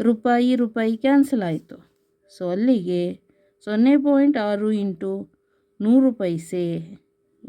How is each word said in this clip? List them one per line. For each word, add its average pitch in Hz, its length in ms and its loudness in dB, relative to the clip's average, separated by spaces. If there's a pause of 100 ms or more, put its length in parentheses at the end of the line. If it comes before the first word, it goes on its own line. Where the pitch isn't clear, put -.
ರೂಪಾಯಿ, 240 560 2
ರೂಪಾಯಿ 226 400 -2
ಕ್ಯಾನ್ಸಲ್ 269 460 2
ಆಯ್ತು. 165 340 -6 (640)
So 180 120 -6
ಅಲ್ಲಿಗೆ 180 720 -2 (440)
ಸೊನ್ನೆ 226 320 2
ಪಾಯಿಂಟ್ 285 420 2
ಆರು 208 340 -2
into 196 560 -6 (520)
ನೂರು 247 320 4
ಪೈಸೆ 170 880 -6 (500)